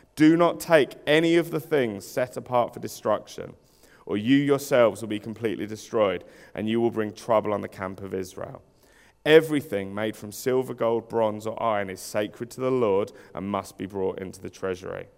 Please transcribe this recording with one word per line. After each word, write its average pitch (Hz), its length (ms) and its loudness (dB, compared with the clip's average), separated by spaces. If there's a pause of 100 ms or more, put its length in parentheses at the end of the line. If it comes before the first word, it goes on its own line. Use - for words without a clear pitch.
(160)
Do 156 220 6
not 170 240 2
take 165 340 4 (100)
any 165 300 4
of 165 160 2
the 160 80 -4
things 117 460 -2
set 127 320 -6
apart 123 360 0
for 127 60 -14
destruction, 104 760 -4 (500)
or 85 100 -4
you 117 220 4
yourselves 135 640 4
will 110 80 -8
be 107 100 -4
completely 107 480 -6
destroyed, 104 560 -2 (300)
and 107 160 -6
you 113 100 0
will 117 100 2
bring 107 220 -4
trouble 107 400 0
on 101 80 -2
the 101 80 -8
camp 95 340 -10
of 98 120 -12
Israel. 87 480 -10 (640)
Everything 147 680 4
made 104 220 -4
from 107 160 -14
silver, 127 420 -2
gold, 117 360 -2
bronze, 107 360 0
or 110 160 -6
iron 104 280 -2
is 92 100 -10
sacred 107 520 -6
to 127 100 -12
the 131 100 -2
Lord 107 400 2 (220)
and 95 160 -8
must 98 280 -4
be 98 80 -8
brought 95 340 -4
into 95 200 -12
the 95 100 -12
treasury. 92 580 -8 (100)